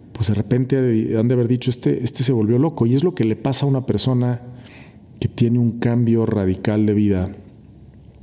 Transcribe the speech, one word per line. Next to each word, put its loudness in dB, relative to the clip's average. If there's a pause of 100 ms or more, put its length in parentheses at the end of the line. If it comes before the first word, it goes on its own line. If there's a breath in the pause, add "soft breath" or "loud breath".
(120)
pues, -4
de 2
repente 0 (420)
han 2
de 2
haber 2
dicho, 0
"Este, -2
este -2
se 2
volvió 2
loco". 0
Y 2
es 2
lo 0
que 0
le 0
pasa -2
a 2
una -2
persona 0 (760 loud breath)
que -2
tiene 0
un 0
cambio 2
radical 0
de 2
vida 0 (920)